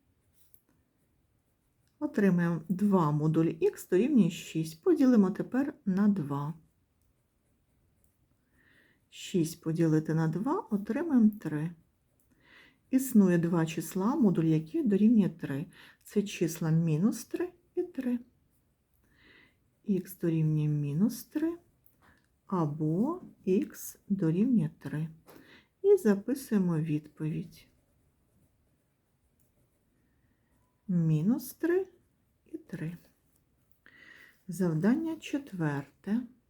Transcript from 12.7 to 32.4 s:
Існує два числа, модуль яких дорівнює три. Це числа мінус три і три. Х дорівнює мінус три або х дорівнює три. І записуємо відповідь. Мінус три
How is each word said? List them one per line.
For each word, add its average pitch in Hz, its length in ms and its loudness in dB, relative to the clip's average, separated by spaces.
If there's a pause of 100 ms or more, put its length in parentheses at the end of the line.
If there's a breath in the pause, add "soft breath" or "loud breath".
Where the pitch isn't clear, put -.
Існує 202 480 4
два 170 280 2
числа, 185 500 -4
модуль 180 280 2
яких 160 420 0
дорівнює 202 420 4
три. 147 380 -8 (360 loud breath)
Це - 200 -4
числа 165 480 -4
мінус 165 540 0
три 349 280 -8 (220)
і 359 80 -4
три. 247 360 -6 (1700 soft breath)
Х 185 320 -2
дорівнює 156 480 0
мінус 147 560 -2
три 330 340 -4 (880 soft breath)
або 165 760 -2 (240)
х - 520 -2 (100)
дорівнює 180 720 2
три. 156 300 -6 (760 loud breath)
І 403 140 6
записуємо 202 840 0
відповідь. 156 880 -6 (3250)
Мінус 170 680 0
три 349 320 -2 (640)